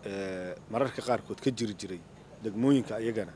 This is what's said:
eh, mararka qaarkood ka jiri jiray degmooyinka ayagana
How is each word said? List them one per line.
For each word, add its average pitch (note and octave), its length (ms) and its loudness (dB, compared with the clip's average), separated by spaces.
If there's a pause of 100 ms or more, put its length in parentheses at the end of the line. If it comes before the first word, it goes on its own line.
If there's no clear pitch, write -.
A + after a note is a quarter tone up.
eh, F#2+ 520 -4 (140)
mararka A#2+ 320 2
qaarkood A#2 400 0
ka - 100 4
jiri A2+ 220 -2
jiray F#2 280 -8 (400)
degmooyinka A2+ 540 4
ayagana A2 400 0